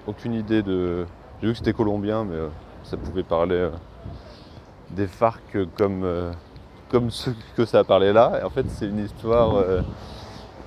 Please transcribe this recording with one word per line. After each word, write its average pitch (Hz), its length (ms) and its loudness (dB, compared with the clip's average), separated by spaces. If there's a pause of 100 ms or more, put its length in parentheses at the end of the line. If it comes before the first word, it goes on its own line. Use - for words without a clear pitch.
aucune 117 280 -6
idée 110 280 2
de, 90 420 -2 (360)
j'ai 104 80 0
vu 117 60 2
que 117 40 -6
c'était 113 140 0
colombien, 104 520 0
mais, 87 120 -6
euh, 80 120 -4 (360)
ça - 120 -8
pouvait 87 280 -6
parler, 85 320 0
euh, 87 140 0 (1200)
des 95 180 -2
farc - 480 0 (200)
comme, 98 280 2
euh, 87 260 -2 (580)
comme 120 220 2
ce - 200 -6 (260)
que 117 80 2
ça 110 160 6
a 98 40 4
parlé 98 280 6
là. 131 280 6
Et 92 40 -4
en 95 60 -4
fait, 131 180 -2
c'est - 180 -6
une 104 180 -4
histoire, 113 520 2
euh, 92 240 2 (880)